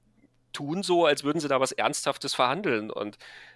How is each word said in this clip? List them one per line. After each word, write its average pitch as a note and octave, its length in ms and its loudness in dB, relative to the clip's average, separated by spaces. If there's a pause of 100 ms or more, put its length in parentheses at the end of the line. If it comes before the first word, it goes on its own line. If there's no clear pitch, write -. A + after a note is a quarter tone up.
(540)
tun D3+ 300 -4
so, F3 240 4
als D3 160 2
würden D3+ 160 0
sie D3 80 -2
da C3+ 120 2
was C3 120 0
Ernsthaftes C#3 640 -2
verhandeln. B2+ 560 0
Und G#2+ 260 -8 (380)